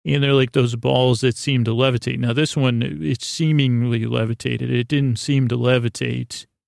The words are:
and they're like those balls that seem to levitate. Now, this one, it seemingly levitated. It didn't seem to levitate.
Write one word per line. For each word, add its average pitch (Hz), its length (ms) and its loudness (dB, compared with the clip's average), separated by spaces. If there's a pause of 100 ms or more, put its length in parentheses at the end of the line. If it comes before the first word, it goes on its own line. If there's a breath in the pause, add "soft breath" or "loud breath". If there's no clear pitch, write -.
and 147 180 0
they're 139 100 2
like 131 200 2
those 123 220 2
balls 127 460 2
that 127 140 2
seem 127 300 0
to 113 60 0
levitate. 123 460 0
Now, 120 160 -2
this 151 220 0
one, 127 260 2
it 120 400 -4
seemingly 123 840 0
levitated. 117 680 -4
It 120 160 0
didn't 139 320 0
seem 135 300 0
to 120 80 -2
levitate. 123 880 -2 (220)